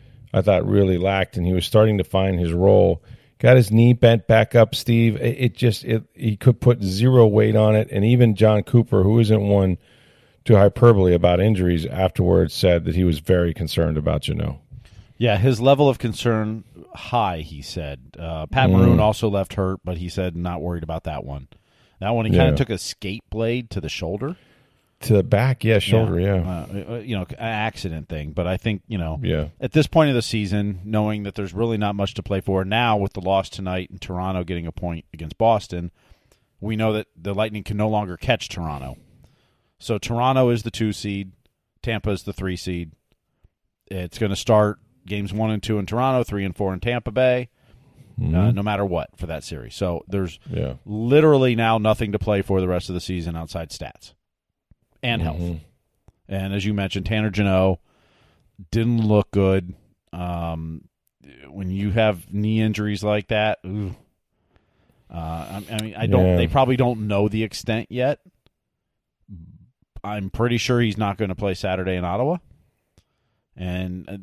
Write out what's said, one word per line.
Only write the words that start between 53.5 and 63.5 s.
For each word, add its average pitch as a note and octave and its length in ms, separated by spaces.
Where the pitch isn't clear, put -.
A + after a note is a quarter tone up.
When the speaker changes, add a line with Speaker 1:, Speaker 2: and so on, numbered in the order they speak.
Speaker 2:
stats - 420
and A#2 200
health. D#2+ 180
Speaker 1:
Mm-hmm. E2+ 140
Speaker 2:
And G2 240
as G2 140
you G#2 80
mentioned, G2 320
Tanner G#2+ 240
Jeannot F#2+ 480
didn't A2+ 360
look G#2 240
good. F#2+ 420
Um, E2+ 720
when F#2 220
you G2 220
have G#2+ 380
knee G#2+ 300
injuries G#2 420
like G#2 260
that, G#2+ 360